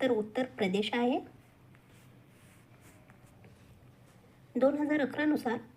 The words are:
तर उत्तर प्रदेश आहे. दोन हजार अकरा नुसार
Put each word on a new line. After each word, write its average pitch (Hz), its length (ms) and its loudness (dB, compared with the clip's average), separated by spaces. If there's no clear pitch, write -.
तर 262 100 2
उत्तर 214 320 -2
प्रदेश 202 360 0
आहे. 247 260 2
दोन 269 220 4
हजार 294 240 0
अकरा 294 240 -2
नुसार 247 320 0